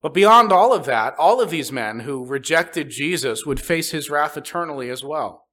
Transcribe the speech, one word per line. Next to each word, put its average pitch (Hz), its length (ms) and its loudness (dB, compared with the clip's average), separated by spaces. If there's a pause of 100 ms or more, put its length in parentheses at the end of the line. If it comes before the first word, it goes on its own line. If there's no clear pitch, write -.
But 139 120 -8
beyond 214 380 6
all 208 220 6
of 156 120 0
that, 120 320 0
all 208 240 4
of 190 80 0
these 156 220 -6
men 117 300 -6
who 131 240 -8
rejected 151 640 -2
Jesus 135 560 -4
would 135 140 -4
face 165 320 -4
his 147 180 -8
wrath 147 280 -2
eternally 147 520 -8
as 127 140 -10
well. 139 500 -8